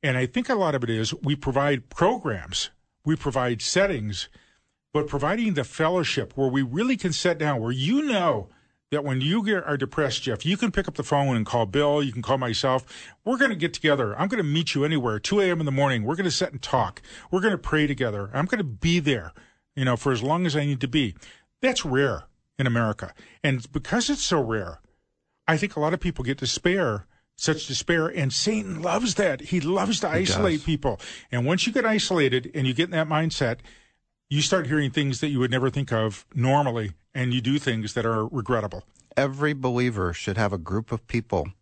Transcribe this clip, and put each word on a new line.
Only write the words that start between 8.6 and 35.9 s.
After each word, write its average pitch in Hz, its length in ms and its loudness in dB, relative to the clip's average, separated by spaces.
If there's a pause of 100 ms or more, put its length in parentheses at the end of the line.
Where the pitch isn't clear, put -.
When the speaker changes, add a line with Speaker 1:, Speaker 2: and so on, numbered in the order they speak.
Speaker 1:
that 147 140 -2
when 131 160 0
you 180 220 2
get, 196 200 0
are 147 140 -2
depressed, 131 460 -2
Jeff, 117 220 -2
you 180 120 2
can 226 140 0
pick - 160 -2
up - 80 -8
the 139 80 -4
phone 139 340 2
and 110 80 0
call 117 200 2
Bill, 143 380 2
you 135 80 -2
can 123 100 -6
call 131 160 0
myself. 127 480 0 (380)
We're 247 140 0
gonna 240 180 4
get 165 180 -2
together. 135 460 2
I'm 180 80 0
gonna 202 160 -2
meet 156 320 0
you 139 80 2
anywhere, 123 360 0
two 202 200 0
A 190 100 4
M 175 120 0
in 151 40 -2
the 139 60 0
morning. 135 320 2
We're 135 140 0
gonna 185 120 0
sit - 220 -2
and 139 100 -10
talk. - 400 0 (300)
We're 185 100 2
gonna 202 160 2
pray 151 300 2
together. 107 460 -2
I'm 139 120 0
gonna 208 180 -2
be 165 360 0
there, 127 320 0 (420)
you 135 120 -2
know, 123 100 2
for 135 160 0
as 113 100 0
long 160 240 0
as 147 100 0
I 147 100 2
need 139 160 0
to 143 60 -2
be. 123 280 0 (460)
That's 254 240 0
rare 131 400 2 (340)
in 135 80 2
America. 113 460 -2 (280)
And 131 300 -2
because - 380 -2
it's 285 140 0
so 160 180 2
rare, 110 380 -4 (680)
I 160 100 4
think 202 180 -2
a 151 40 -4
lot 151 140 0
of 180 80 -4
people 165 240 -4
get 139 120 -2
despair, 139 720 -2 (280)
such 156 300 -2
despair, 160 400 0
and 143 260 -2
Satan 196 520 -2
loves 190 320 0
that. 160 260 0
He 175 180 0
loves 185 420 0
to 196 80 0
Speaker 2:
He 156 80 0
Speaker 1:
isolate 190 420 2
Speaker 2:
does. - 60 -8
Speaker 1:
people. 139 340 0 (320)
And 123 160 0
once 180 180 2
you 226 80 -2
get 247 100 2
isolated 160 680 2
and 135 140 0
you 127 80 0
get 165 100 2
in 180 60 -8
that 160 180 0
mindset, 156 480 0 (720)
you 147 140 2
start 175 240 2
hearing 143 240 2
things 139 280 0
that 156 100 0
you 139 100 0
would 127 120 2
never 131 200 2
think 139 200 -4